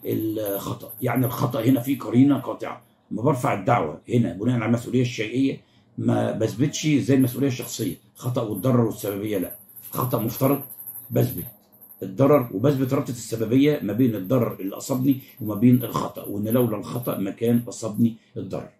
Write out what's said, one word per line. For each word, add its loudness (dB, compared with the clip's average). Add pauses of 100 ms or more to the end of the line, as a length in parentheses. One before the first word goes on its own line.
الخطأ. -6 (100)
يعني 2
الخطأ -2
هنا 6
في -2
قرينة 6
قاطعة، -8 (300)
ما -6
برفع 0
الدعوة 0
هنا 2
بناء 0
على 0
المسؤولية 0
الشيئية -2 (360)
ما 0
بثبتش -2
زي 4
المسؤولية 2
الشخصية، -4 (200)
خطأ -4
والضرر 2
والسببية -4
لا، -6 (360)
خطأ -2
مفترض 0 (500)
بثبت 0 (600)
الضرر 4
وبثبت 0
رابطة -2
السببية 0
ما -4
بين 2
الضرر 0
اللي -6
أصابني 0 (220)
وما -4
بين 6
الخطأ، -6
وإن -4
لولا 2
الخطأ -6
ما -4
كان 2
أصابني -2 (220)
الضرر. -8 (100)